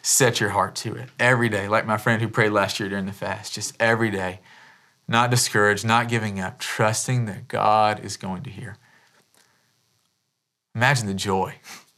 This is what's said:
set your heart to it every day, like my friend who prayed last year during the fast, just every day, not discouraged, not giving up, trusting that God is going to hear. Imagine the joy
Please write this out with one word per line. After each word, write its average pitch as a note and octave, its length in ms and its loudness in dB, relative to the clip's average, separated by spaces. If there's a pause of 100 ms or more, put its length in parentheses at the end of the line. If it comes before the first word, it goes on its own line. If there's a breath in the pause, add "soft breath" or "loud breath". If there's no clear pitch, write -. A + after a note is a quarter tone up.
set - 360 2
your G#2 120 0
heart F#2+ 240 0
to A2+ 180 -8
it A#2+ 160 -12 (100)
every A#2+ 300 4
day, G2+ 180 -2
like A2 200 0
my G#2+ 100 0
friend A2+ 240 0
who A2+ 60 0
prayed A2 240 2
last G2+ 280 0
year G2 100 -4
during G2 180 -4
the G2 40 -8
fast, G2+ 440 -8
just - 240 -8
every A2+ 320 2
day, F#2+ 280 -4 (680 loud breath)
not A#2+ 240 2
discouraged, G#2 520 2
not A#2 260 2
giving G#2+ 300 -2
up, F#2 200 -8
trusting A#2 680 -2
that G#2 220 -10
God G#2+ 580 2
is G2 120 -10
going F#2+ 260 -8
to F#2 80 -12
hear. G2+ 260 -14 (2000 soft breath)
Imagine A#2+ 320 2
the G2 80 -2
joy F#2+ 400 -2 (420 loud breath)